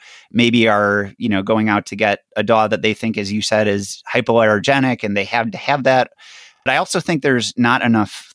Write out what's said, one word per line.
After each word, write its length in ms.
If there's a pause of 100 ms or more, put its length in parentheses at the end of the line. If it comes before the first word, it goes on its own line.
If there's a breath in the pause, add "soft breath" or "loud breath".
(300 loud breath)
maybe 380
are, 480
you 120
know, 140
going 280
out 160
to 100
get 280 (120)
a 60
dog 280
that 120
they 100
think, 240
as 160
you 80
said, 280
is 340 (100)
hypoallergenic 920
and 140
they 80
have 280
to 40
have 280
that. 260 (540 loud breath)
But 80
I 40
also 240
think 220
there's 340
not 260
enough 520